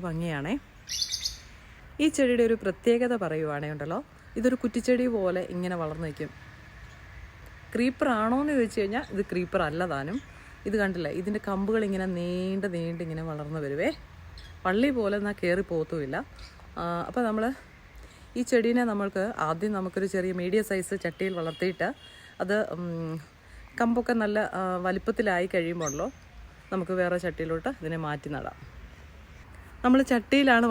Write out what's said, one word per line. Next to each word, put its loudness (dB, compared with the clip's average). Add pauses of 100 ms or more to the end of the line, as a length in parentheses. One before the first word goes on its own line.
ഭംഗിയാണേ. -2 (1500)
ഈ 6 (100)
ചെടിയുടെ 6
ഒരു 4
പ്രത്യേകത 2 (100)
പറയുവാണേ -2
ഉണ്ടല്ലോ, -4 (380)
ഇതൊരു 4
കുറ്റിച്ചെടി 2 (100)
പോലെ 2 (120)
ഇങ്ങനെ -2
വളർന്നു -4
നിൽക്കും. -6 (1400)
ക്രീപ്പർ 2 (120)
ആണോന്ന് 2
ചോദിച്ചു 2
കഴിഞ്ഞാൽ 0 (100)
ഇത് 0
ക്രീപ്പർ 0
അല്ല -2
താനും. -4 (520)
ഇത് 0
കണ്ടില്ലേ, 0
ഇതിൻ്റെ -2
കമ്പുകൾ 2
ഇങ്ങനെ 0 (100)
നീണ്ട് -2 (100)
നീണ്ട് -4
ഇങ്ങനെ -4
വളർന്നു -4
വരുവേ. 0 (720)
വള്ളി 4
പോലെ 2
എന്നാൽ -2
കയറി 2
പോത്തുമില്ല. -2 (600)
ആ, -4 (260)
അപ്പോൾ 0
നമ്മൾ 2 (960)
ഈ 2
ചെടീനെ 6
നമ്മൾക്ക് 0 (240)
ആദ്യം 0
നമുക്കൊരു 0
ചെറിയ 0 (100)
മീഡിയം 2
സൈസ് 0 (100)
ചട്ടിയിൽ -2
വളർത്തിയിട്ട് 0 (560)
അത്, 2 (160)
ഉം, -4 (680)
കമ്പൊക്കെ 4
നല്ല, 2 (200)
ആ, 0 (260)
വലിപ്പത്തിലായി 2
കഴിയുമ്പോഴല്ലോ 0 (680)
നമുക്ക് 0
വേറെ 2
ചട്ടിയിലോട്ട് -2 (120)
ഇതിനെ -2
മാറ്റി -4
നടാം. -6 (1300)
നമ്മൾ 8 (120)
ചട്ടിയിലാണ് 6